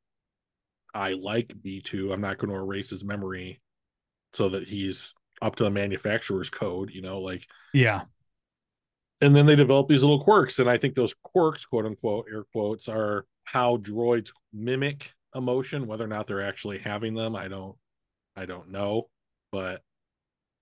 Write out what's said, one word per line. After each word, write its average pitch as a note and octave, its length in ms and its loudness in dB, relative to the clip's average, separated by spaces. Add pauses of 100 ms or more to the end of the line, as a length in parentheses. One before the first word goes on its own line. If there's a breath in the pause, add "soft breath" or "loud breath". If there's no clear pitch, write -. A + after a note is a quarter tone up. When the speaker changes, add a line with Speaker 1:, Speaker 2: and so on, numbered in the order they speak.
(920)
Speaker 1:
"I F#2+ 220 -4
like G2+ 480 -6
B F#2+ 180 -10
two. G2 320 -6
I'm F#2+ 80 -6
not G2 180 -4
gonna G2+ 240 -6
erase G2 280 -8
his F#2+ 140 -12
memory F#2 580 -10 (720)
so G2 160 0
that F#2+ 180 -6
he's G2 460 -6 (260)
up A2 160 -2
to A#2 80 0
the G#2 60 2
manufacturer's G2+ 800 -4
code," F#2+ 400 -6
you F#2 100 -16
know, F#2 200 -10
like F#2 280 -10 (240 soft breath)
Speaker 2:
Yeah. A2+ 320 4 (1160)
Speaker 1:
And C#3+ 120 10
then C#3+ 120 10
they D3+ 100 10
develop C#3 320 6
these C#3+ 140 6
little C#3+ 200 6
quirks, G3 360 4
and B2 100 4
I A#2+ 80 6
think C3 180 0
those A#2 280 2
quirks, D#3 420 0
quote A2 220 -2
unquote, G#2+ 440 -4
air G#2+ 140 -10
quotes, G#2+ 440 -4
are G#2+ 380 -4 (180)
how B2 340 0
droids A2+ 520 -2 (220)
mimic C3 600 -6 (200)
emotion. C3 520 -4
Whether A2 180 -6
or G#2+ 40 -8
not G#2+ 180 -6
they're G2 160 -6
actually G2 360 -8
having G#2+ 360 -6
them, A2+ 200 -4
I G2 140 -8
don't, F#2+ 280 -14 (600)
I - 100 -12
don't F2+ 240 -14
know, G2+ 380 -4 (420)
but F#2 320 -8 (800)